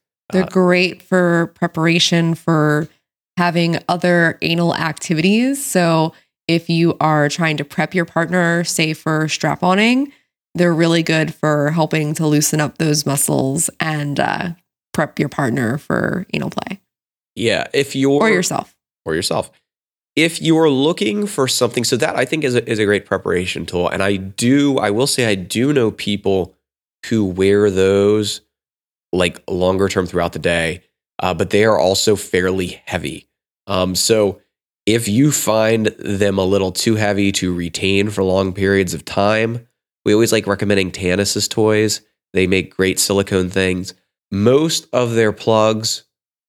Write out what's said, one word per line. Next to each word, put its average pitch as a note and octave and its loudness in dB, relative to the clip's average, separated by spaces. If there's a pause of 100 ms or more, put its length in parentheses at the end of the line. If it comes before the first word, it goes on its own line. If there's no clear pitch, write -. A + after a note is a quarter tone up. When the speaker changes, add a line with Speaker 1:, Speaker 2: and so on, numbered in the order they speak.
(320)
Speaker 1:
They're F#3 2
Speaker 2:
Uh, - -10
Speaker 1:
great F3+ 0
for E3+ 0
preparation E3+ 0
for D3+ 0 (480)
having E3+ 0 (100)
other F3 2
anal E3 0
activities. G3 -2
So E3 2 (340)
if E3 0
you E3 2
are D3+ 2
trying D#3 -2
to D3+ -4
prep D#3+ -6
your F3 0
partner, E3+ 0
say, D#3+ -2
for D#3 -2
strap-oning, G3+ 0 (440)
they're F3 2
really E3 2
good D#3+ -2
for D3 0
helping D#3 0
to D#3 -2
loosen D3+ 2
up D3 -4
those D3 0
muscles C#3 0 (100)
and, D3+ -4
uh, - -2 (440)
prep - -4
your D3+ 0
partner B2+ -2
for - -4
anal C#3+ -4
play. - -10 (560)
Speaker 2:
Yeah, G#2+ -2
if C#3 -2
you're C#3 2
Speaker 1:
Or A3 2
yourself. F3+ -4 (300)
Speaker 2:
Or D#2+ -4
yourself. - -4 (640)
If E3 0
you're D#3+ 4
looking F3 0
for C#3 -2
something, B2 -2
so A#2+ 0
that A2+ -2
I C3 0
think D#3+ -4
is B2+ 0
a, A#2 0
is A2+ -2
a G#2+ 2
great G2+ 0
preparation F2+ -2
tool. F2 -2
And F#2+ -2
I G2+ 0
do, B2+ 0
I G2+ 0
will A#2+ 0
say B2+ 0
I A2 2
do G#2+ -2
know A#2+ 2
people G2 -2 (540)
who A2+ 0
wear G2 2
those, G2+ 2 (720)
like, F2+ 0
longer F#2 0
term F#2 -2
throughout E2+ -2
the F2+ -8
day, E2+ -2 (360)
uh, F#2 -2
but F2 -2
they G#2 2
are G#2+ 4
also F#2+ 2
fairly F#2 -4
heavy. D#2+ -8 (380)
Um, F#2 -2
so G#2 2 (460)
if A2+ 0
you C3 4
find A2 0 (100)
them G2+ -2
a F#2+ 2
little F#2+ 0
too A2+ 0
heavy G2+ 0
to F2+ -2
retain G2 -2
for G2 -2
long F#2+ 0
periods G2 0
of D#2+ -10
time, A2 -2 (380)
we G#2 2
always A2 4
like A2 0
recommending G2 0
Tanis's F#2+ -2
toys. G#2+ 0 (320)
They F#2+ 2
make F#2 0
great F#2+ 0
silicone G2 0
things. F#2 -2 (360)
Most C3+ 2
of A#2+ 0
their A2 2
plugs A2 0 (460)